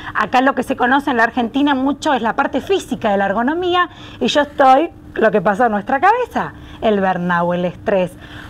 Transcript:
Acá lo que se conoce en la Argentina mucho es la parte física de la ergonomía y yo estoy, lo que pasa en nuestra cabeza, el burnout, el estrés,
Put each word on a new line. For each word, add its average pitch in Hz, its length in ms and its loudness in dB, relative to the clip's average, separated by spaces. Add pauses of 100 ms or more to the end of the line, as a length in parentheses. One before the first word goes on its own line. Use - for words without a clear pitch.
(140)
Acá 247 280 0
lo 262 120 2
que 262 80 -2
se 240 140 -4
conoce 262 340 0
en 247 80 0
la 226 60 4
Argentina 254 500 0
mucho 277 400 -2
es 220 80 0
la 220 140 -2
parte 285 260 -2
física 320 480 -2
de 196 80 2
la 196 80 0
ergonomía 339 640 0 (300)
y 247 80 -2
yo 294 140 2
estoy, 285 500 4 (240)
lo 220 160 2
que 208 100 2
pasa 208 240 2
en 226 60 2
nuestra 233 280 -2
cabeza, 381 540 0 (280)
el 208 180 2
burnout, 175 560 0
el 180 100 -2
estrés, 180 460 -2 (380)